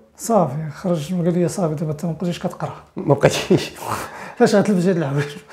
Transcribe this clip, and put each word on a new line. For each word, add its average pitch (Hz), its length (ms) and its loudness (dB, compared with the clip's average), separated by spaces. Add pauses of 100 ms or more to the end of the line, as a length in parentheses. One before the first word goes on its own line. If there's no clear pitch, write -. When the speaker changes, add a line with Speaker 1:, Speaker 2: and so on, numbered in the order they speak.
(180)
Speaker 1:
صافي، 156 540 0
خرج 170 420 -2
قال 175 200 2
لي: 175 140 2
"صافي، 156 280 -2
دابا 156 160 -4
انت 151 140 -6
ما 165 60 -2
بقيتيش 175 280 -4
كتقرا". 165 340 -6 (220)
Speaker 2:
ما - 180 2
بقيتيش؟ - 580 2 (300)
Speaker 1:
<laughs> - 360 -14
فاش 226 180 4
غتلبس 196 300 4
هاد 185 120 2
الحوايج؟ 143 280 0 (280)